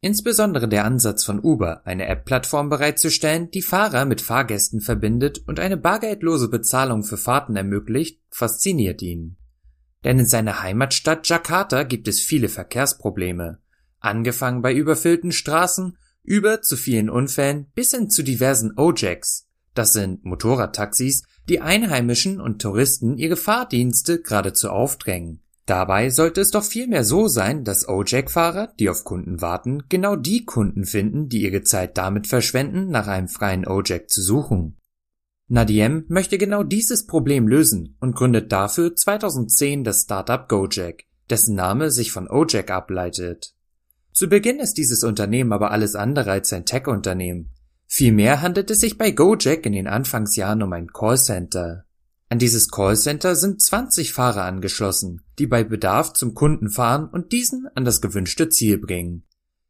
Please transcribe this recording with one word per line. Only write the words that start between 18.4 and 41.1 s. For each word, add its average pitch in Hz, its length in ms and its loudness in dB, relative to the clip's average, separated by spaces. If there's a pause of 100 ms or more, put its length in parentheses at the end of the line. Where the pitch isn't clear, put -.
Ojeks. 135 680 0 (300)
Das 110 180 2
sind 95 320 -2
Motorradtaxis, 110 1000 0 (260)
die - 120 2
Einheimischen 175 800 0
und 104 200 -6
Touristen 117 560 0
ihre 160 200 -2
Fahrdienste 165 840 0
geradezu 98 500 -2
aufdrängen. 92 680 -4 (260)
Dabei 95 440 2
sollte 160 300 2
es 196 100 2
doch 208 140 0
vielmehr 226 400 0
so 180 240 4
sein, 131 340 0
dass 101 260 -2
Ojek-Fahrer, 151 920 0
die 104 80 2
auf 87 160 -4
Kunden 87 360 -6
warten, 92 480 -4
genau 190 280 0
die 180 280 -2
Kunden 101 400 0
finden, 107 440 -2
die 117 140 -2
ihre 98 200 -2
Zeit 92 340 0
damit 98 300 -2
verschwenden, 135 640 0
nach 113 180 0
einem 92 220 -2
freien 92 400 -2
Ojek 92 420 -2
zu - 100 0
suchen. 95 580 0 (680)
Nadiem 117 600 2
möchte 185 300 0
genau 202 260 0
dieses 214 420 -2
Problem 139 400 2
lösen 156 540 4
und - 160 -2
gründet 120 340 2
dafür 131 460 0
zweitausendzehn 143 880 0
das 104 180 0
Startup 104 460 -4
Gojek, 98 580 -2 (240)